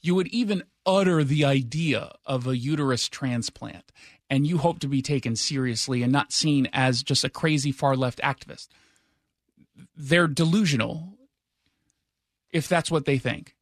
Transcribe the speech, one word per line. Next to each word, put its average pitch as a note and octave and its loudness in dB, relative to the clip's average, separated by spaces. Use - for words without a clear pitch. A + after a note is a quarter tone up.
you F3 0
would F#3 0
even G#3+ -2
utter F#3 4
the D3 2
idea C3+ 0
of B2+ -4
a B2+ -2
uterus C3+ -2
transplant, - -8
and C#3 2
you E3+ 0
hope E3 2
to D3 -6
be C3+ 0
taken B2+ -2
seriously B2+ -2
and A#2+ 2
not C#3 0
seen C#3+ 2
as C3 0
just - 0
a C3+ -2
crazy D3 0
far-left C3 0
activist. - -6
They're E3 2
delusional E3 0
if D#3+ -2
that's E3+ 0
what D#3 0
they C#3 2
think A2 -6